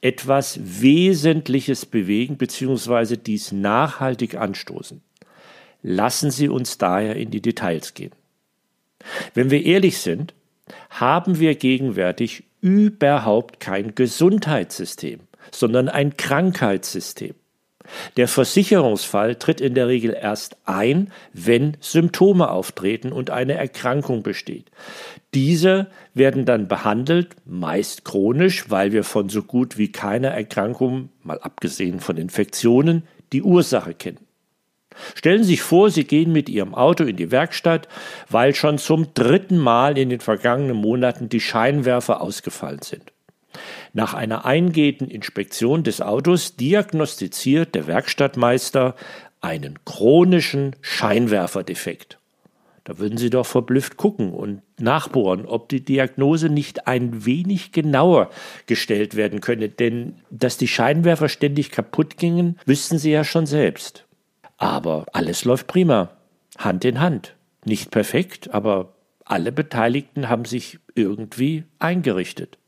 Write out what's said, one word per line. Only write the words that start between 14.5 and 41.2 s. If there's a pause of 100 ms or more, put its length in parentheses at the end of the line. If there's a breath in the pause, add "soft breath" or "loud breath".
sondern
ein
Krankheitssystem. (840 loud breath)
Der
Versicherungsfall
tritt
in
der
Regel
erst
ein, (220 loud breath)
wenn
Symptome
auftreten
und
eine
Erkrankung
besteht. (640 loud breath)
Diese (260 loud breath)
werden
dann
behandelt, (100)
meist
chronisch,
weil
wir
von
so
gut
wie
keiner
Erkrankung, (140)
mal
abgesehen
von
Infektionen, (300 soft breath)
die
Ursache
kennen. (920 loud breath)
Stellen
Sie
sich
vor,
Sie
gehen
mit
Ihrem
Auto
in
die
Werkstatt, (400 loud breath)
weil
schon
zum
dritten
Mal
in
den
vergangenen
Monaten